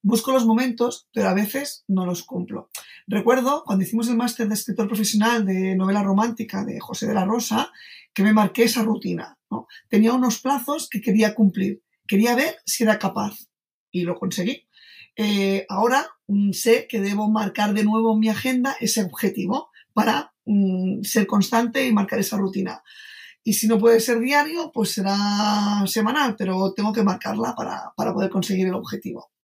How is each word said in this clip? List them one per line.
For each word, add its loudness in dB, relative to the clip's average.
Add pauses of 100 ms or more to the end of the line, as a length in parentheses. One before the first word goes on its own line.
Busco 2
los 4
momentos, 0
pero 0
a 2
veces -4
no 0
los -4
cumplo. -10 (360)
Recuerdo 2
cuando 0
hicimos -2
el 0
máster -2
de 0
escritor -4
profesional 2
de 0
novela 2
romántica 0
de -8
José -8
de -2
la 0
Rosa, -2 (440)
que 0
me 6
marqué 4
esa 0
rutina, -4 (120)
¿no? -8 (220)
Tenía 4
unos 0
plazos -2
que -6
quería 2
cumplir. 0 (240)
Quería 4
ver 0 (100)
si -4
era 2
capaz. -4 (540)
Y -4
lo -4
conseguí. -6 (500)
Eh, 0
ahora, 2 (200)
mm, 2
sé 2
que -4
debo 0
marcar 0
de 2
nuevo 2
en 2
mi 4
agenda 0
ese 0
objetivo -4 (220)
para, 0 (140)
mm, 0
ser 0
constante 0
y 2
marcar 0
esa -4
rutina. -4 (640)
Y 0
si 0
no 4
puede 6
ser 0
diario, 0
pues -2
será -2 (680)
semanal, 0
pero 0
tengo -2
que 0
marcarla -2
para, -10
para -2
poder -2
conseguir 0
el -2
objetivo. -10 (140)